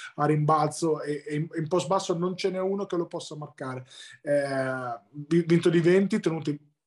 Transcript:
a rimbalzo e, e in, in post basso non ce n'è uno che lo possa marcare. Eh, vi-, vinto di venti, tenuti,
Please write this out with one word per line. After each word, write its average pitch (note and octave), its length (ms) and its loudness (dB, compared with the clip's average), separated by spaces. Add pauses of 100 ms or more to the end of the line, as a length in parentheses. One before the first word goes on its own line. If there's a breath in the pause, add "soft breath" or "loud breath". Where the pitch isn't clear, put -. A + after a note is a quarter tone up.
(160 loud breath)
a D3 100 0
rimbalzo D3+ 760 2
e, D3 260 -6
e D3+ 100 -4
in, D#3+ 180 -2
in D#3+ 140 -4
post F3 180 0
basso F#3+ 260 0
non F3+ 240 -2
ce F#3+ 140 -2
n'è F#3 100 -4
uno G3 240 -2
che F#3 120 -6
lo E3+ 100 -2
possa D#3+ 280 -10
marcare. C3 520 -10 (340 loud breath)
Eh, C3 800 -2 (100)
vi-, D3 320 0
vinto E3+ 280 4
di E3+ 100 4
venti, F#3+ 400 4
tenuti, D#3 360 -2 (300)